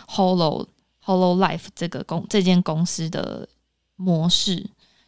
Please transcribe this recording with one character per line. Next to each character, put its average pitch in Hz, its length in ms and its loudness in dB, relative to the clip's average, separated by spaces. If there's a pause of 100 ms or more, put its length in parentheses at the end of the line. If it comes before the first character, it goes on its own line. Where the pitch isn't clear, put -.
Holo-，Hololive 185 1700 0
这 - 140 -6
个 - 160 -8
公-， 165 240 -6
这 208 140 2
间 180 200 4
公 165 220 -2
司 165 260 -4
的 - 380 -8 (480)
模 170 320 0
式 - 400 -2 (400)